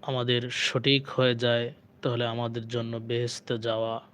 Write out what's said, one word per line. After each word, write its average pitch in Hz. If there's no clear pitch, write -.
আমাদের 123
সঠিক 135
হয়ে 127
যায়, 120
তাহলে 120
আমাদের 117
জন্য 117
বেহেশতে 120
যাওয়া 113